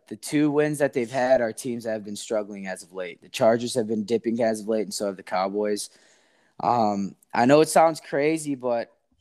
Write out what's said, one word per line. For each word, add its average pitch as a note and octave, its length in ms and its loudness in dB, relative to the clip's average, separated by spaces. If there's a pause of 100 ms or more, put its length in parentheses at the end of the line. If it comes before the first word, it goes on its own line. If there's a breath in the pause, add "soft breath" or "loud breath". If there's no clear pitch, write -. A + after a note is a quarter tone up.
the G#2+ 80 -12
two D3+ 360 0
wins D3+ 280 2
that C#3 140 2
they've A#2 180 -2
had B2+ 300 4
are A2+ 120 -2
teams A#2 320 -8
that A#2 60 -4
have G#2+ 140 -6
been G#2 100 -10
struggling G2+ 520 -6
as F#2 160 -8
of E2+ 100 -20
late. F2+ 280 -10
The - 80 -20
Chargers A#2 460 2
have A#2 120 0
been A2 160 -2
dipping A#2 380 -2
as A2 200 0
of G2+ 60 -12
late, A2 160 0
and F#2+ 100 -10
so G#2+ 140 -4
have F#2+ 100 -6
the G2 60 -16
Cowboys. G2+ 680 -2 (720 soft breath)
Um, G#2 540 0 (180)
I A#2+ 120 2
know D3 160 8
it D#3 80 2
sounds D#3+ 320 4
crazy, D3+ 540 -2
but A#2+ 360 -4 (300)